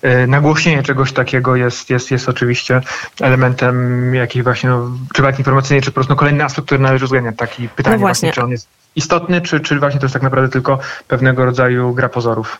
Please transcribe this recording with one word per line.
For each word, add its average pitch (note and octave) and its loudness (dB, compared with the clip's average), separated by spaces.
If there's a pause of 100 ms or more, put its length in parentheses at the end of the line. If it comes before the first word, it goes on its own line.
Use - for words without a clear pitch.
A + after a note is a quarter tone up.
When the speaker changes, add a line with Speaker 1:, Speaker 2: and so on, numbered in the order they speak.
Speaker 1:
e, B2+ 4
nagłośnienie D3 2
czegoś C3+ 0
takiego B2+ 0
jest, B2 -2
jest, B2 -2
jest B2+ -2
oczywiście B2 0 (400)
elementem B2+ 0
jakiejś B2 -2
właśnie, B2+ 0
no, B2 0 (240)
czy C3+ 2
walki C3+ 2
informacyjnej, C3+ 2
czy - -2
po - -14
prostu, C3+ 0
no, C3+ 2
kolejny D3 2
aspekt, C#3+ -6
który C#3 0
należy C3+ 2
uwzględniać, B2 0
tak, A#2+ -6
i A#2+ -6
pytanie - 0
Speaker 2:
No G#3+ 0
Speaker 1:
właśnie, F3 0
Speaker 2:
właśnie. D#3+ -2
Speaker 1:
czy B2 -2
on A#2+ -4
jest A#2+ -8 (280)
istotny, E3+ 0
czy, D#3+ -2
czy C#3+ -2
właśnie C#3 0
to C3+ -2
jest C3 -2
tak B2 -2
naprawdę C3 2
tylko C3+ 0 (300)
pewnego B2+ 2
rodzaju B2 2
gra B2+ 0
pozorów. A2+ -2